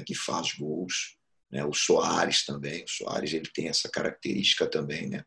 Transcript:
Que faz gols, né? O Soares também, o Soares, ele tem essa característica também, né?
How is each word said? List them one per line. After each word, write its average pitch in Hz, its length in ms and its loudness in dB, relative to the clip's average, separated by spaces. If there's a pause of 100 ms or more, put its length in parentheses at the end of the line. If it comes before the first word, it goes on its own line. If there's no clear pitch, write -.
Que - 80 -6
faz - 420 -2
gols, 78 600 -4 (340)
né? 69 140 -2
O 73 100 0
Soares 82 720 4
também, 71 380 -6
o - 60 -12
Soares, - 420 -2
ele 80 220 -2
tem - 160 -2
essa - 200 0
característica - 800 2
também, 76 380 -2
né? - 200 -4